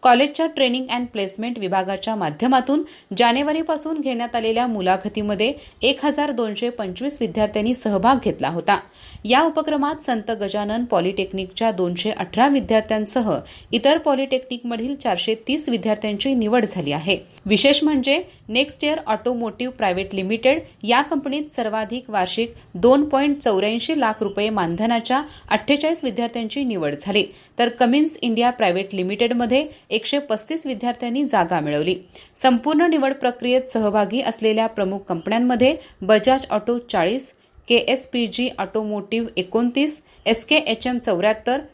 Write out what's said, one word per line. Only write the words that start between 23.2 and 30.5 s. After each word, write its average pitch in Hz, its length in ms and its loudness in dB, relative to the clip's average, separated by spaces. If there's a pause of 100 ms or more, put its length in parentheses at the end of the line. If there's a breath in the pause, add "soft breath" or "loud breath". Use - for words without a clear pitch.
चौऱ्याऐंशी 226 640 0
लाख 220 240 0
रुपये 208 260 -2
मानधनाच्या 220 720 0 (280 loud breath)
अठ्ठेचाळीस 294 540 0
विद्यार्थ्यांची 233 600 -4
निवड 170 320 -2
झाली, 190 300 0 (340 loud breath)
तर 240 100 4
कमिन्स 262 520 2
इंडिया 233 280 2
प्रायव्हेट 190 440 0
लिमिटेडमध्ये 233 720 0 (240 loud breath)
एकशे 226 300 0
पस्तीस 285 460 -6